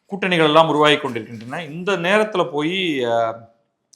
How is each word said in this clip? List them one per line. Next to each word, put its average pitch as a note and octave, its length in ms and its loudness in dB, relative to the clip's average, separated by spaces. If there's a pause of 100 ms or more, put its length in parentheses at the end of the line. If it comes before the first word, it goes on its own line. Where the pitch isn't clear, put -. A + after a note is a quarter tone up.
கூட்டணிகள் F3+ 400 0
எல்லாம் D#3 220 6
உருவாகி D3+ 300 4
கொண்டிருக்கின்றன. A#2 640 -10
இந்த F3 320 -6
நேரத்துல F#3+ 540 0
போய், D#3 540 -4
அஹ், A#2 320 -2 (600)